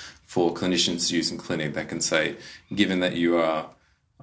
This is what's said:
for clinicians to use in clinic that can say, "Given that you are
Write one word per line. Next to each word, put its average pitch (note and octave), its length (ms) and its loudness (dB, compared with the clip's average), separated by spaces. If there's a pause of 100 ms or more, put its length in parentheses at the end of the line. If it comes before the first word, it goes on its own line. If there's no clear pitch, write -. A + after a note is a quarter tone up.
(240)
for E2+ 300 2
clinicians F2 560 0
to F2 60 -2
use E2 160 0
in - 80 -8
clinic D#2 340 -4
that D#2 160 -6
can E2 120 -6
say, D#2+ 360 0 (360)
"Given F#2+ 260 2
that F2+ 160 0
you E2+ 220 4
are D#2 340 0 (500)